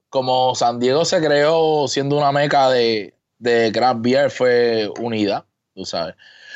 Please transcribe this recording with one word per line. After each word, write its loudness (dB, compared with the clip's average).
como 0
San -2
Diego 2
se 0
creó 2
siendo -2
una 2
meca 2
de, 0
de 2
craft 0
beer, 2
fue 0
unida, -4
tú -14
sabes. -8